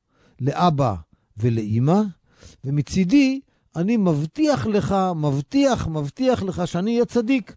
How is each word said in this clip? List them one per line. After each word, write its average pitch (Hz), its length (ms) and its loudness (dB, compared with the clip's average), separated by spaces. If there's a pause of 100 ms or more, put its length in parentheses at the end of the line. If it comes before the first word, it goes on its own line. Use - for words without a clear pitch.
(400)
לאבא 139 540 0 (420)
ולאמא, 117 640 2 (640)
ומצידי 190 760 2 (360)
אני 190 200 0
מבטיח 180 680 0
לך, 202 280 0 (220)
מבטיח, 156 720 0
מבטיח 160 540 -2
לך 180 240 -4
שאני 190 260 -2
אהיה 240 120 2
צדיק, 240 520 -2